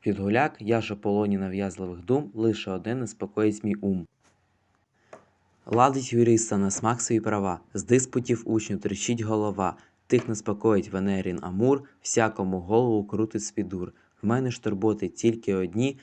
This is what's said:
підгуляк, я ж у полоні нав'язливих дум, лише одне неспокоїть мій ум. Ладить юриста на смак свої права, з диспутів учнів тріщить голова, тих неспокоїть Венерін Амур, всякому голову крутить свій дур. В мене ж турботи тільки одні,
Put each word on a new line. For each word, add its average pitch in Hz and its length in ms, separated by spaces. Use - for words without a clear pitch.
підгуляк, 107 580
я 113 220
ж 107 140
у - 20
полоні 101 420
нав'язливих 92 680
дум, 139 300
лише 110 360
одне 95 240
неспокоїть 107 680
мій 101 100
ум. 101 320
Ладить 131 460
юриста 117 460
на 98 120
смак 113 300
свої 113 200
права, 101 400
з 95 100
диспутів 123 640
учнів 107 340
тріщить 101 400
голова, 104 560
тих - 220
неспокоїть 104 640
Венерін 95 500
Амур, 107 400
всякому 98 580
голову 107 440
крутить 107 400
свій - 180
дур. 92 300
В - 40
мене 127 240
ж - 120
турботи 101 460
тільки 117 460
одні, 101 480